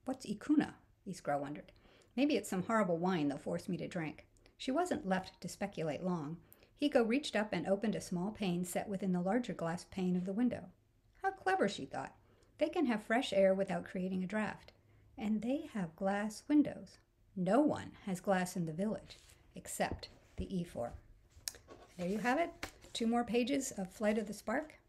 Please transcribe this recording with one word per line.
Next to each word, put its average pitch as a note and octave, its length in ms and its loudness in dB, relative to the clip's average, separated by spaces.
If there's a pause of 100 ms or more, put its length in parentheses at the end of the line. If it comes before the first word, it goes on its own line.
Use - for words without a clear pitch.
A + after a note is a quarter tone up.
"What's - 220 -6
Ikuna?" A#3+ 480 2 (340)
Iskra C#3+ 320 0
wondered. C#3+ 320 -8 (460)
"Maybe C#4+ 180 4
it's G3+ 140 -2
some F#3 140 0
horrible F#3+ 340 2
wine E3 320 2
they'll C3+ 80 -2
force E3+ 320 -4
me F3 80 -2
to D#3 100 -6
drink." - 380 -6 (320)
She - 140 -4
wasn't D4 360 0
left - 320 -2
to - 80 -10
speculate E3 560 -4
long. E3+ 340 -2 (440)
Hiko C#4+ 240 4
reached B3 300 0
up G#3 160 0
and F3 160 -2
opened G3+ 280 2
a D#3+ 60 -4
small F#3 300 -4
pane F3+ 320 -2
set F3+ 240 -4
within G3 240 -2
the F3+ 100 2
larger G3+ 320 0
glass E3 380 -4
pane F#3 240 0
of F3+ 80 0
the F#3+ 100 -4
window. A#3 360 -2 (520)
How G4 100 0
clever, F#4+ 360 0
she C3+ 180 -4
thought. - 300 -8 (420)
They D#4 120 2
can D#4 160 0
have A3 180 0
fresh A#3+ 280 0
air F#3+ 220 8
without F#3+ 320 0
creating F#3 380 -4
a F3+ 40 -4
draft. - 460 -4 (440)
And G#3+ 240 0
they C#4+ 320 -2
have F3 240 -4
glass G3+ 500 -2
windows. - 520 4 (360)
No F#3+ 240 4
one - 340 2 (100)
has F#3 180 -4
glass F#3 340 2
in F3 100 0
the D#3+ 80 -4
village, G3 460 -4 (360)
except - 540 -4 (280)
the F3+ 100 -4
Efor. E3+ 440 -4 (1080)
There F3 100 -2
you G#3 120 0
have B3 200 2
it. E4+ 300 -4 (220)
Two A3+ 160 0
more A#3+ 180 4
pages B3 460 2
of F#3+ 180 -6
Flight G#3+ 280 0
of G#3+ 100 -2
the G#3+ 60 -6
Spark. C#4 560 -4